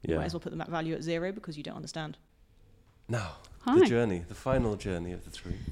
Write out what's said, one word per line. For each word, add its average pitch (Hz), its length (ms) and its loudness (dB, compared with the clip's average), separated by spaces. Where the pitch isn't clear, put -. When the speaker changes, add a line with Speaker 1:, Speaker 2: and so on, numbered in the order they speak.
Speaker 1:
you - 120 0
Speaker 2:
Yeah. - 40 2
Speaker 1:
might 151 80 0
as 165 60 -4
well 170 80 -4
put 170 160 -10
the 160 80 -6
value 160 300 -4
at - 80 -6
zero 170 300 -2
because 185 240 -10
you 147 80 -12
don't 160 120 -8
understand. 156 400 -8
Speaker 2:
Now, 104 240 -4
Speaker 3:
Hi. 277 180 8
Speaker 2:
the 339 60 10
journey, 113 420 4
the - 80 -12
final 123 400 2
journey 90 340 -2
of 87 140 -8
the 80 80 -14
three. - 240 -6